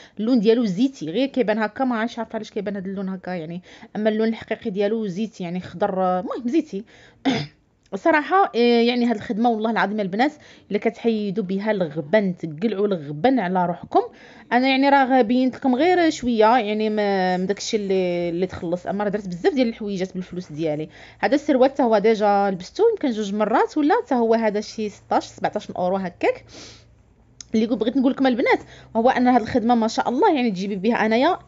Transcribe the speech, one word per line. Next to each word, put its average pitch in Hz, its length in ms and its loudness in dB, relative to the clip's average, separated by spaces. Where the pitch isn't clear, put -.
اللون 240 200 2
ديالو 226 260 4
زيتي، 196 440 -2
غير 247 180 0
كيبان 220 300 0
هكا، 220 260 -2
ما 240 160 0
عرفتش 233 200 -4
عارفه 226 160 -10
علاش 214 160 -10
كيبان 202 240 -6
هاد 190 120 -8
اللون 196 220 -6
هكا 185 220 -8
يعني، 175 300 -8
اما 214 140 0
اللون 214 180 0
الحقيقي 226 420 -6
ديالو 208 380 -2
زيتي 190 360 -6
يعني 175 160 -6
خضر، 185 600 -2
المهم 262 280 -6
زيتي. 254 360 -2
<clears throat> 156 300 -4
صراحه، 320 600 2
آه، 233 260 4
يعني 240 240 2
هاد 240 100 0
الخدمه 226 340 -2
والله 220 220 0
العظيم 202 280 0
البنات 214 320 0
الا 208 80 -2
كتحيدوا 214 640 -2
بها 196 280 -2
الغبن، 175 680 0
تقلعوا 190 500 -2
الغبن 170 520 0
على 180 260 0
روحكم. 175 360 -2
انا 254 140 2
يعني 269 220 2
راه 262 320 4
بينت 247 340 0
لكم 254 200 0
غير 339 340 2
شويه 240 480 2
يعني 214 320 0
ما، 196 480 0
من 185 80 -2
داكشي - 320 -4
اللي، 185 520 0
اللي 175 180 -2
تخلص، 175 400 -6
اما 196 160 -4
راه 202 60 -2
درت 196 180 -6
بزاف 180 260 -2
ديال 254 140 2
الحويجات 202 460 -6
بالفلوس 180 380 -10
ديالي. 151 380 -4
هذا 214 160 2
السروال 262 340 2
حتى 269 140 0
هو 226 140 4
ديجا 202 540 2
لبستو 185 400 -4
يمكن 302 200 -2
جوج 208 240 -4
مرات 226 420 0
ولا، 311 180 2
حتى 269 100 -2
هو 226 180 2
هذا 214 280 0
شي 214 280 -8
ستاش، - 360 -4
سبعطاش - 460 -2
اورو 180 240 0
هكاك. 190 500 -2
اللي 220 120 2
كنت 220 140 -2
بغيت 226 160 0
نقول 262 140 4
لكم 262 160 0
البنات 302 320 2
هو 226 140 4
ان 247 180 2
هاد 247 140 6
الخدمه 233 340 2
ما 226 120 2
شاء - 220 -2
الله 311 260 4
يعني 247 160 2
تجيبي 196 240 -4
بها، 208 300 0
انايا 247 420 2